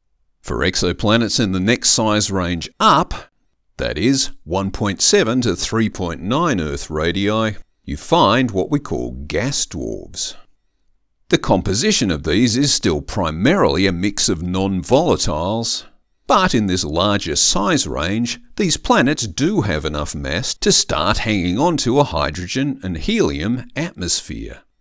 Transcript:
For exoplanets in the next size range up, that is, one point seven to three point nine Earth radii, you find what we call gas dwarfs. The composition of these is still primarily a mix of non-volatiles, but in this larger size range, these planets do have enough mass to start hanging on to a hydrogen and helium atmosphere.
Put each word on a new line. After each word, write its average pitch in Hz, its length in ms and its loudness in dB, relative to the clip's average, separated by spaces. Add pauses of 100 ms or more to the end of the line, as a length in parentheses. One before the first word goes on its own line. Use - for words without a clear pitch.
(400)
For - 180 -6
exoplanets 95 800 0
in 104 140 2
the 95 80 0
next 117 300 2
size 107 420 2
range 87 360 -2 (120)
up, 175 340 4 (640)
that 60 200 -4
is, 131 360 2 (100)
one 95 300 -2
point 101 280 -2
seven 131 420 4
to 107 120 0
three 110 340 0
point 87 320 -6
nine 123 400 0
Earth 71 300 -4
radii, 98 680 0 (260)
you 69 120 -6
find 127 540 4
what 98 220 0
we 143 80 0
call 62 320 -4
gas 78 540 -4
dwarfs. - 680 -8 (920)
The - 100 2
composition 107 720 2
of 73 140 -2
these 107 340 2
is 143 160 2
still 80 260 2
primarily 92 840 2
a 95 60 2
mix 90 360 -2
of 85 140 0
non-volatiles, 95 1400 0 (400)
but 190 280 2
in 107 120 2
this 92 180 0
larger 87 520 0
size - 500 0
range, 87 520 -4 (180)
these 185 200 0
planets 156 500 0
do 151 360 0
have 78 240 -2
enough 73 280 -4
mass 73 420 -4
to - 140 0
start - 460 2
hanging 95 420 0
on 160 200 2
to 123 220 2
a 139 40 6
hydrogen 90 800 -2
and 90 160 -4
helium 120 760 0
atmosphere. - 840 -6 (200)